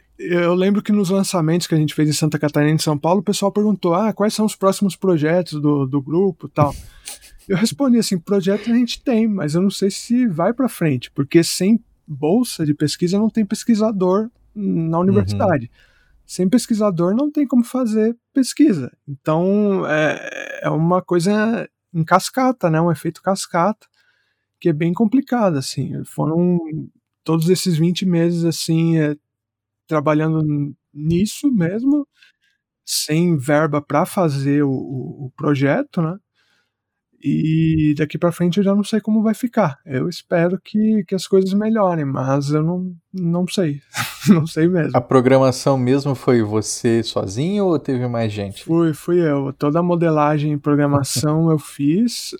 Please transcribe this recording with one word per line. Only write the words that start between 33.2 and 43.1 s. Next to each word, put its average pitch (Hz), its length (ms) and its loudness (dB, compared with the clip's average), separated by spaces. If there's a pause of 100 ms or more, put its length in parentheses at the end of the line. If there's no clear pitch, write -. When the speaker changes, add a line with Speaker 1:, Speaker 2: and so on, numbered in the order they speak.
Speaker 1:
verba 147 420 0
pra 147 240 -2
fazer 143 580 0
o, 139 80 0
o, 131 560 -8
o 131 80 -16
projeto, 151 680 0
né? 160 120 -4 (1080)
E 156 760 0
daqui 151 180 -4
pra 170 160 0
frente 175 240 -2
eu 202 80 2
já 196 100 2
não 202 80 2
sei 214 160 -2
como 214 240 0
vai 220 120 0
ficar. 202 500 -2
Eu 143 240 -4
espero 175 500 -2
que, 214 480 0
que - 80 -4
as 190 120 -4
coisas 190 260 2
melhorem, 202 540 0
mas 135 440 0
eu 151 120 2
não, 180 320 -4 (180)